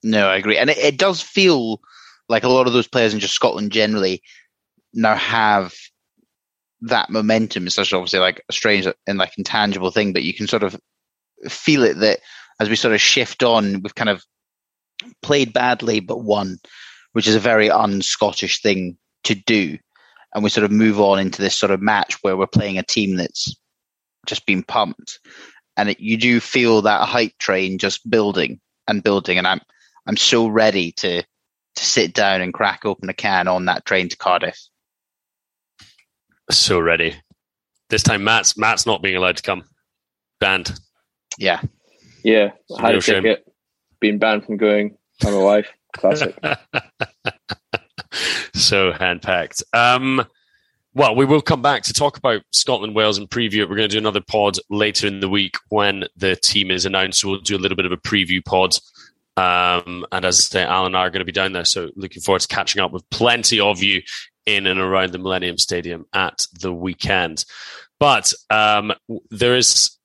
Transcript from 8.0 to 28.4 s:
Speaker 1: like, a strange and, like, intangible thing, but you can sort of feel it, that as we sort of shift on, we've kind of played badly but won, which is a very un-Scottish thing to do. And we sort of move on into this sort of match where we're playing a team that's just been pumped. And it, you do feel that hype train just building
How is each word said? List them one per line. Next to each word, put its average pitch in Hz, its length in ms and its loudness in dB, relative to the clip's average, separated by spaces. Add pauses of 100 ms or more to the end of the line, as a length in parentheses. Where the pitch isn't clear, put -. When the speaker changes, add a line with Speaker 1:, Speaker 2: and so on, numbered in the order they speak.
Speaker 1:
like, 92 280 0
a - 60 -10
strange 101 340 0 (200)
and, 101 100 -4
like, 92 200 -2
intangible 98 520 -2
thing, 101 240 0
but 82 100 -2
you 87 100 -4
can 104 140 -6
sort 104 160 0
of 98 160 -6 (680)
feel 143 340 2
it, 90 160 4
that 107 200 2 (400)
as 104 100 0
we 113 60 0
sort 113 180 2
of 107 80 2
shift - 400 0
on, 104 400 2
we've 101 140 -10
kind 113 140 -2
of 95 140 -2 (1000)
played 135 320 0
badly 117 480 0
but 110 220 -8
won, 101 360 -2 (540)
which 110 140 0
is 110 80 4
a 110 40 4
very 107 320 4
un-Scottish 101 920 0
thing 92 360 -2 (260)
to 123 100 0
do. 95 440 0 (560)
And 104 100 -2
we 104 60 2
sort 104 160 2
of 101 60 0
move 107 280 4
on 98 200 6
into 95 220 -4
this 98 140 -2
sort 101 160 0
of 95 100 0
match 104 400 0
where 95 140 0
we're 95 100 0
playing 101 320 0
a 90 60 -4
team 98 320 -2
that's - 400 -6 (720)
just - 200 -8
been 95 180 -2
pumped. - 560 -6 (580)
And 104 120 0
it, - 120 -4
you 113 160 -2
do 117 240 2
feel 117 400 2
that 101 260 2
hype 117 320 -2
train 95 380 -2
just 98 320 -4
building 98 500 0 (260)